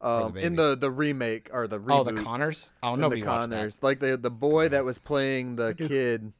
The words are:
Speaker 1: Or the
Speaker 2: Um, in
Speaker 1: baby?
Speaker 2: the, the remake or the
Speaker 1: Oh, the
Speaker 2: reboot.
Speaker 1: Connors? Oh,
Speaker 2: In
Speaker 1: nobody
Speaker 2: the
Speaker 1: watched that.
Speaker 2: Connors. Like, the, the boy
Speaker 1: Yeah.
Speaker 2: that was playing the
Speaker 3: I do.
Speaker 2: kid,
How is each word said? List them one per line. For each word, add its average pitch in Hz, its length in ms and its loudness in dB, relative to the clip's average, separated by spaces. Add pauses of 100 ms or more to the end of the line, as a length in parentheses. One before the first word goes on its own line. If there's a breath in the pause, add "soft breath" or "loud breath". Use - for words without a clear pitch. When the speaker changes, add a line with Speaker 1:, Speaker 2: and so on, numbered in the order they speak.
Speaker 1:
Or 117 180 0
the 113 80 0
Speaker 2:
Um, 110 100 -6
in 98 60 -6 (120)
Speaker 1:
baby? - 20 -4
Speaker 2:
the, 147 200 4
the 135 140 0
remake 127 600 -2
or 120 160 -2
the 104 220 -4
Speaker 1:
Oh, 139 160 6
the 117 80 -2
Speaker 2:
reboot. 107 120 -4
Speaker 1:
Connors? 139 480 -4 (100)
Oh, 120 100 -2
Speaker 2:
In 131 80 0
Speaker 1:
nobody 123 220 2
Speaker 2:
the 104 40 -4
Speaker 1:
watched 117 240 0
that. 113 60 -4
Speaker 2:
Connors. 107 260 -6
Like, 135 180 2
the, 131 180 0
the 120 120 -2
boy 147 340 2
Speaker 1:
Yeah. 160 60 4
Speaker 2:
that 139 140 2
was 127 140 -4
playing 135 580 -2
the 117 120 0
Speaker 3:
I 110 40 0
do. 160 160 -4
Speaker 2:
kid, 120 520 0